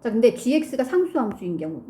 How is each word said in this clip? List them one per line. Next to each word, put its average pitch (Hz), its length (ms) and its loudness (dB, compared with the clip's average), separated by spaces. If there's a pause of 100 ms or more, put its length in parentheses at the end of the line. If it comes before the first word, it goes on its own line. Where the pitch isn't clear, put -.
자, 226 100 -4
근데 226 220 4
지엑스가 269 500 0
상수함수인 254 720 -2
경우, 156 340 -8